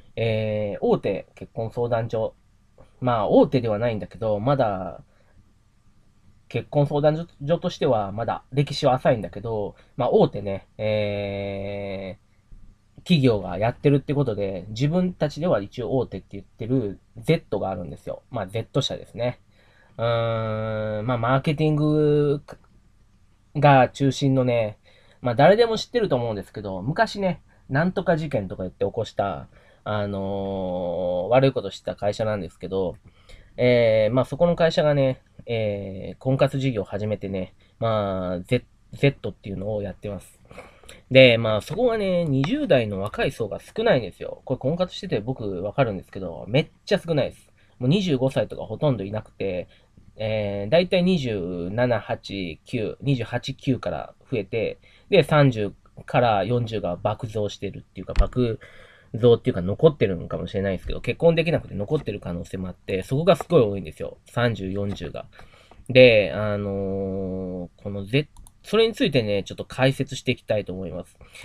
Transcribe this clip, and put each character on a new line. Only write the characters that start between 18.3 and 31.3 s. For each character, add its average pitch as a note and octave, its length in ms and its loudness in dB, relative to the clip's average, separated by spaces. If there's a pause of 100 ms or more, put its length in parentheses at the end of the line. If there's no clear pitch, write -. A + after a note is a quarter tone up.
ま A2+ 120 -6
あ、 F#2+ 40 -6
Z A2+ 360 -4
社 - 140 -4
で - 80 -14
す - 120 -18
ね。 A#2 240 -4 (580)
う A2+ 40 -4
ー A2 1000 -2
ん、 A2 40 -4
ま B2+ 80 0
あ、 A#2+ 40 -2
マ A#2 180 2
ー C3+ 40 2
ケ D3+ 160 0
テ D#3 80 0
ィ D#3 80 4
ン - 20 2
グ D3 680 2 (1120)
が C#3 320 8
中 C#3 240 0
心 C3+ 240 2
の B2+ 80 2
ね、 A#2 340 0 (440)
ま B2 100 0
あ、 - 20 0
誰 D#3 220 8
で A#3 100 6
も A3 100 -2
知 - 100 -8
っ - 40 -20
て B3 80 0
る G#3 100 0
と D3+ 60 2
思 A#2+ 160 0
う A2 40 -2
ん - 20 -4
で F#2+ 80 -8
す - 80 -20
け A2 100 -12
ど、 F#2+ 200 -8
昔 G3+ 380 0
ね、 F#3 220 -2 (260)
な C#3 160 0
ん F#3 60 0
と F3+ 140 -4
か E3+ 120 2
事 D#3 120 -4
件 G#2+ 180 -2
と F#2+ 100 -10
か G2 60 -6
言 F2+ 80 -6
っ - 20 -20
て - 120 -4
起 G2+ 80 -2
こ A2+ 120 -4
し - 100 -16
た、 F2+ 340 -4 (340)
あ G#2 240 -4
の F#2 1200 -4
ー、 - 40 -6